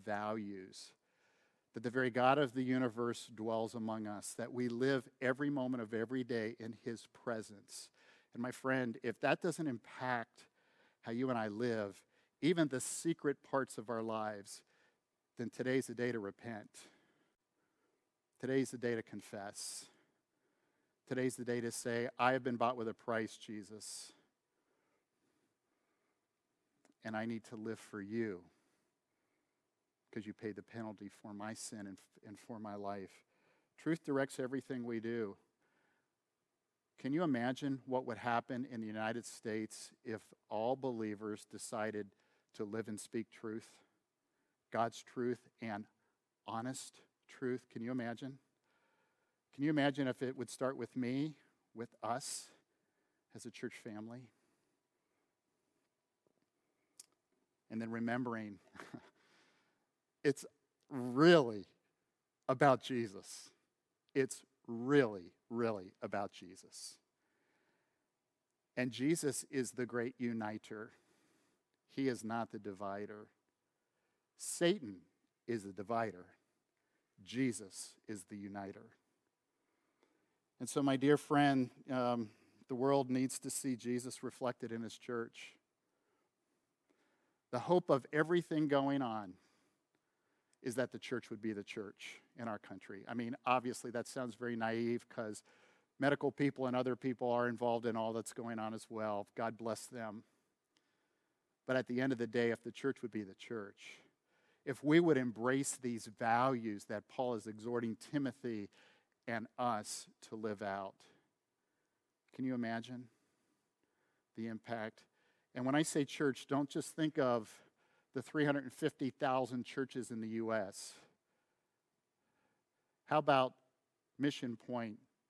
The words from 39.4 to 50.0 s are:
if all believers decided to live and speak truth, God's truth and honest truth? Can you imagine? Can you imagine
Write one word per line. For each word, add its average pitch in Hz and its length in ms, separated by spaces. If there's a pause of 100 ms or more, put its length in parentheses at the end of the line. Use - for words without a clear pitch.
if 110 180 (260)
all 113 280
believers 110 680
decided 107 680 (380)
to 110 120
live 107 220
and 107 140
speak - 300
truth, - 520 (880)
God's 117 300
truth 120 460 (120)
and 107 260 (600)
honest 113 560 (260)
truth? 127 420
Can 117 120
you 120 100
imagine? 127 460 (1160)
Can 135 100
you 156 60
imagine 143 380